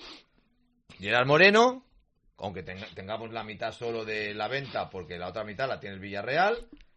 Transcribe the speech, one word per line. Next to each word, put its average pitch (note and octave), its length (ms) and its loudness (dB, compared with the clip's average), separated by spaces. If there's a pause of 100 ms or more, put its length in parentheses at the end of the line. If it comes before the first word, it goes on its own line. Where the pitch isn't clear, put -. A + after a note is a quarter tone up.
(1000)
Gerard A#2 280 2
Moreno, G#3 600 8 (500)
aunque F#2+ 260 -8
tenga-, F#2 320 -12
tengamos A2 380 -10
la A2+ 120 -8
mitad A2 280 -8
solo A#2 320 -6
de G#2+ 300 -4
la G#2+ 140 -4
venta, A#2 420 -4
porque F2 260 -10
la F2 120 -8
otra G#2+ 140 -6
mitad G#2+ 260 -4
la G2+ 120 -4
tiene G2 140 -10
el F#2+ 80 -12
Villarreal, C3 640 0 (300)